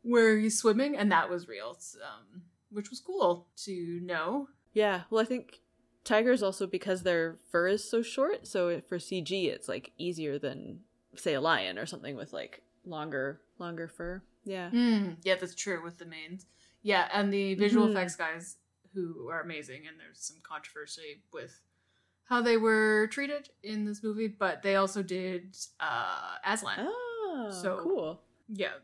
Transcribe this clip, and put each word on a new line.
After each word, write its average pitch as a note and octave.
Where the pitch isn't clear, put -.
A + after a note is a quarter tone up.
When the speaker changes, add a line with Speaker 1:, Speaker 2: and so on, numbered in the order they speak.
Speaker 1:
where A3+
he's G#3+
swimming, B3+
and G#3
that E3
was F3+
real, A2
s-, -
um, A2
which G#3
was B3+
cool F#3+
to F3
know. F3+
Speaker 2:
Yeah, G3+
well, A3
I A3+
think -
tigers A#3
also, F#3+
because F#3
their E3+
fur F3
is G#3
so A#3
short, C4+
so F3+
it, E3+
for F3+
C F#3
G, E3+
it's, -
like, -
easier D#3+
than, -
say, -
a C3+
lion G#2+
or A2
something C#3
with, G2+
like, -
longer, D3+
longer E3+
fur. F3
Yeah. F#3
Speaker 1:
Mm, A3
yeah, F#3
that's F3+
true F3
with E3+
the E3+
mains. E3
Yeah, G3
and G3+
the G3
visual G#3
Speaker 2:
Mm-hmm. G#3
Speaker 1:
effects F3+
guys, E3+
who E3+
are E3
amazing, D3+
and D#3+
there's D#3
some D#3
controversy D3+
with C3+
how A#3+
they A#3
were G#3+
treated C#4+
in G#3+
this G#3
movie, A3
but G3
they G3
also G3
did, F#3
uh, F#2+
Aslan. G3+
Speaker 2:
Oh, G4+
Speaker 1:
So, F#3
Speaker 2:
cool. B3+
Speaker 1:
yeah, G3+